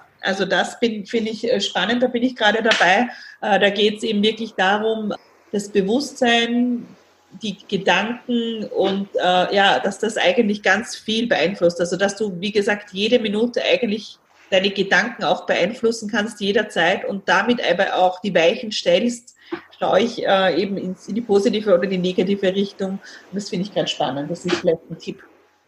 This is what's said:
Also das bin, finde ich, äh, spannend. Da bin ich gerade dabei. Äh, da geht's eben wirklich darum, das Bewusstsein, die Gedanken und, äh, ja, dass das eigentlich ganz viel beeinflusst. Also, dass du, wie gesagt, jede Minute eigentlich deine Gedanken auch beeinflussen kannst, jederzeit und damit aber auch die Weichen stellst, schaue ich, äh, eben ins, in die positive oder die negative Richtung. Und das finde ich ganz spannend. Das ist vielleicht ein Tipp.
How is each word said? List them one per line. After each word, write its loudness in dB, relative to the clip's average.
Also -2
das -2
bin, -6
finde -4
ich, -4
äh, 2
spannend. -2
Da 4
bin -4
ich 0
gerade 2
dabei. 4
Äh, 2
da 4
geht's 0
eben 0
wirklich -2
darum, 0
das -4
Bewusstsein, 0
die -6
Gedanken -2
und, -2
äh, 2
ja, 4
dass -4
das -2
eigentlich 2
ganz 0
viel -2
beeinflusst. 0
Also, -2
dass 0
du, -4
wie -4
gesagt, 0
jede 2
Minute -2
eigentlich -2
deine 2
Gedanken 0
auch 0
beeinflussen 0
kannst, -4
jederzeit 0
und -6
damit 2
aber 0
auch 2
die -2
Weichen 2
stellst, 0
schaue 2
ich, -2
äh, 2
eben -2
ins, -8
in -6
die -2
positive 2
oder 4
die -2
negative 0
Richtung. -2
Und -14
das -8
finde -2
ich -10
ganz 0
spannend. -4
Das -8
ist -4
vielleicht -2
ein -12
Tipp. -14